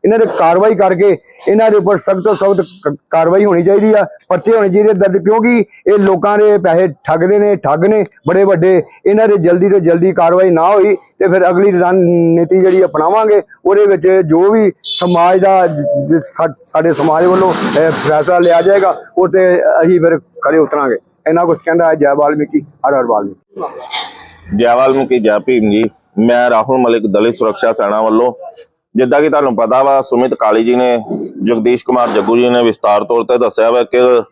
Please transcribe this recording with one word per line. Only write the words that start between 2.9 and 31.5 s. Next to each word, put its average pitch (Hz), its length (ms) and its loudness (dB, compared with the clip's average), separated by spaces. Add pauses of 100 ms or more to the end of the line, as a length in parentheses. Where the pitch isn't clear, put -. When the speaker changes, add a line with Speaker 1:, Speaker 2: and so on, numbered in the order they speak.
Speaker 1:
ਕਾਰਵਾਈ 170 360 0
ਹੋਣੀ 175 180 0
ਚਾਹੀਦੀ 202 300 2
ਆ, 202 120 2 (240)
ਪਰਚੇ 196 260 0
ਹੋਣੇ 202 140 0
ਚਾਹੀਦੇ 208 240 2
ਦਰਜ, 190 240 0
ਕਿਉਂਕਿ 220 460 0 (240)
ਇਹ 208 120 2
ਲੋਕਾਂ 196 380 0
ਦੇ 208 200 2
ਪੈਸੇ 175 300 0 (160)
ਠੱਗਦੇ 185 360 0
ਨੇ, 208 160 0
ਠੱਗ 156 300 -2
ਨੇ 208 180 2 (240)
ਬੜੇ 190 160 2
ਵੱਡੇ। 185 380 2 (240)
ਇਹਨਾਂ 214 220 2
ਦੇ 208 100 2
ਜਲਦੀ 175 320 0
ਤੋਂ 196 100 2
ਜਲਦੀ 170 340 0
ਕਾਰਵਾਈ 180 360 2
ਨਾ 165 180 2
ਹੋਈ 202 280 2 (240)
ਤੇ 190 80 0
ਫਿਰ 180 220 2
ਅਗਲੀ 190 220 2
ਰਣਨੀਤੀ 175 920 0
ਜਿਹੜੀ 185 220 2
ਅਪਣਾਵਾਂਗੇ, 190 580 0 (240)
ਉਹਦੇ 202 200 2
ਵਿੱਚ 185 220 0 (180)
ਜੋ 170 260 2
ਵੀ 214 200 2 (220)
ਸਮਾਜ 180 480 0
ਦਾ 190 260 2
ਜ-, 147 580 -2
ਸਾ-, 160 280 -6 (100)
ਸਾਡੇ 160 300 -2
ਸਮਾਜ 156 320 0
ਵੱਲੋਂ, 185 280 0 (260)
ਇਹ, 160 120 0 (160)
ਫੈਸਲਾ 151 320 0
ਲਿਆ 170 220 2
ਜਾਏਗਾ, 190 340 2 (220)
ਉਹ 185 100 0
ਤੇ 185 220 2 (320)
ਅਸੀਂ 175 200 2
ਫਿਰ 165 180 2 (260)
ਖਰੇ 151 120 0
ਉਤਰਾਂਗੇ। 143 400 -2 (300)
ਇੰਨਾ 170 180 0
ਕੁਛ 165 160 -2
ਕਹਿੰਦਾ 170 260 0
ਹੈ। 160 80 2
ਜੈ 143 180 0
ਵਾਲਮੀਕੀ, 147 460 -2
ਹਰ 139 340 -6
ਹਰ 131 120 0
ਵਾਲਮੀਕੀ। - 1500 -10
Speaker 2:
ਜੈ 120 180 2
ਵਾਲਮੀਕੀ, 131 440 0
ਜੈ 107 200 0
ਭੀਮ 110 300 0
ਜੀ। 107 140 0 (360)
ਮੈਂ 120 300 2
ਰਾਹੁਲ 120 280 0
ਮਲਿਕ, 117 300 0
ਦਲਿਤ 110 280 0
ਸੁਰੱਖਿਆ 113 380 -2
ਸੈਨਾ 107 280 -2
ਵੱਲੋਂ। 113 300 0 (640)
ਜਿੱਦਾਂ 127 260 0
ਕਿ 156 80 0
ਤੁਹਾਨੂੰ 143 260 -2
ਪਤਾ 117 280 0
ਵਾ, 135 180 2
ਸੁਮਿਤ 127 320 -2
ਕਾਲੀ 113 300 0
ਜੀ 120 120 0
ਨੇ, 123 220 0 (460)
ਜਗਦੀਸ਼ 117 420 0